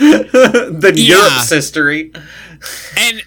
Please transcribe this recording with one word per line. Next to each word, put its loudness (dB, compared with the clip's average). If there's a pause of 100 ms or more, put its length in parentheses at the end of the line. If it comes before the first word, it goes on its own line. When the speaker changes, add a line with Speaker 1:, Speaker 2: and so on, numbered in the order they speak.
(800)
Speaker 1:
than 2
Speaker 2:
Yeah. 2
Speaker 1:
Europe's 0
history. -4 (840)
Speaker 2:
And, -4